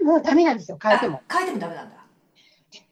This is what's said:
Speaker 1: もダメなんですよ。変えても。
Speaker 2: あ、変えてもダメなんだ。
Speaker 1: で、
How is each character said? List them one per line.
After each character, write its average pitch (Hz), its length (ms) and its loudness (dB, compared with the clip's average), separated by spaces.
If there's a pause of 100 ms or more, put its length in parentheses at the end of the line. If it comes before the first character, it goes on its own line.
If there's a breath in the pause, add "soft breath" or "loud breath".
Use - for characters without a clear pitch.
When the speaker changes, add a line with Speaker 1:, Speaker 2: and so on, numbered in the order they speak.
Speaker 1:
も 311 180 4
ダ - 120 -2
メ 339 100 6
な 311 120 2
ん - 20 -10
で 175 60 -12
す - 80 -16
よ。 160 100 -14
変 214 140 4
え - 40 0
て - 80 -2
も。 143 220 -8
Speaker 2:
あ、 - 80 -4
変 370 60 -2
え 370 60 -6
て - 40 -8
も 220 60 -6
ダ 170 100 -10
メ 165 60 -14
な 147 100 -18
ん 214 40 -20
だ。 - 60 -20 (760 soft breath)
Speaker 1:
で、 - 80 -20 (120)